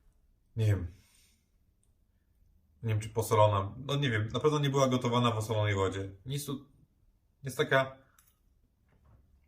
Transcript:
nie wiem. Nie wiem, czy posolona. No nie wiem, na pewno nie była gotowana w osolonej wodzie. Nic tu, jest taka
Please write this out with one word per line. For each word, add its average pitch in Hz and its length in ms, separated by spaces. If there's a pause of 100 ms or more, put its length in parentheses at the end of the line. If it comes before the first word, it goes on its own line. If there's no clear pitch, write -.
(560)
nie 110 100
wiem. 87 280 (1900)
Nie 113 60
wiem, 107 120
czy - 80
posolona. 107 680
No 131 200
nie 143 140
wiem, 107 180
na - 120
pewno 151 180
nie 143 120
była 135 180
gotowana 123 420
w 110 80
osolonej 107 360
wodzie. 98 360 (160)
Nic 143 200
tu, 139 200 (760)
jest 131 140
taka 135 400 (1500)